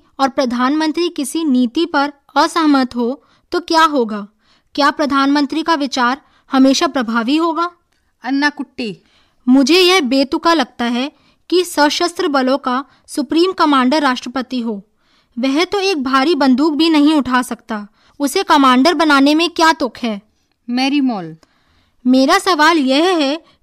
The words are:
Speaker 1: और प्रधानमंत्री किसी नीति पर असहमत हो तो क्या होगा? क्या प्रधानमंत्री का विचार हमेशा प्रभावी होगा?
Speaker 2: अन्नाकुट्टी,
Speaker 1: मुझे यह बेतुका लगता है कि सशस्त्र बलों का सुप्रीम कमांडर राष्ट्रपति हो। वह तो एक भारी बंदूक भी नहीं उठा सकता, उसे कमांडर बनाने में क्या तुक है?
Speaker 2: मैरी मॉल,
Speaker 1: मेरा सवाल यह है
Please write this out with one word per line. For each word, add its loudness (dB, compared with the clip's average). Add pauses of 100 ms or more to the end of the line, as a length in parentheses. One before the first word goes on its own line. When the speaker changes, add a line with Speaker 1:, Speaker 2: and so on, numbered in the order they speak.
(200)
Speaker 1:
और 0
प्रधानमंत्री -2
किसी -6
नीति 0
पर -2 (240)
असहमत 0
हो -6 (280)
तो -2
क्या 2
होगा? -2 (480)
क्या 2
प्रधानमंत्री 0
का 0
विचार -2 (300)
हमेशा 2
प्रभावी -2
होगा? -2 (540)
Speaker 2:
अन्नाकुट्टी, -4 (500)
Speaker 1:
मुझे 4
यह 4
बेतुका 0
लगता -4
है -4 (380)
कि 2
सशस्त्र -2
बलों 0
का -4 (240)
सुप्रीम -2
कमांडर 2
राष्ट्रपति -4
हो। -8 (560)
वह 0
तो -4
एक -2
भारी 0
बंदूक 2
भी 0
नहीं 4
उठा 0
सकता, -10 (320)
उसे -2
कमांडर 4
बनाने 2
में 0
क्या 0
तुक -6
है? -8 (460)
Speaker 2:
मैरी -2
मॉल, -4 (680)
Speaker 1:
मेरा 4
सवाल 2
यह 0
है -2 (200)